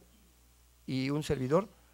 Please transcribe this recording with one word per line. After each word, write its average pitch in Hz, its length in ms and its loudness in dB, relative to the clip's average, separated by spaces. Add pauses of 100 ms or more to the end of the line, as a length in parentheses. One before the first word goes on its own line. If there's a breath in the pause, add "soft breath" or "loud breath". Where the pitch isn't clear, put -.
(880)
y 131 240 0
un 151 120 0
servidor 143 460 0 (240 soft breath)